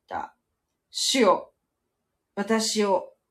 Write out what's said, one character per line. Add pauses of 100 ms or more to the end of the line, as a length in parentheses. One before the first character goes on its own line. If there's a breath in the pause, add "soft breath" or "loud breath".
た。 (540)
「主
よ、 (800)
私
を (180)